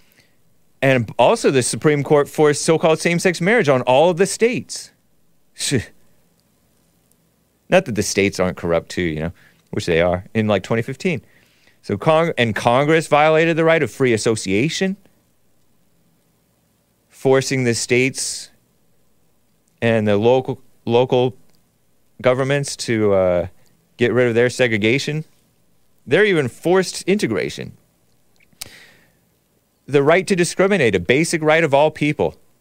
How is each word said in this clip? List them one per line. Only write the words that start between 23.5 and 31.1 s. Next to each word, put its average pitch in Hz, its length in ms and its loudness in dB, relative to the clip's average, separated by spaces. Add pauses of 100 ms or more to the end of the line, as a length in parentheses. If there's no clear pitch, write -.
get 117 160 0
rid 123 140 2
of 117 80 0
their 120 160 2
segregation. 123 720 -2 (800)
They're 165 200 2
even 160 240 0
forced 180 540 -2
integration. 107 760 -4 (2000)
The 143 160 2
right 165 260 2
to 202 80 0
discriminate, 175 580 0
a 92 60 0
basic 143 420 0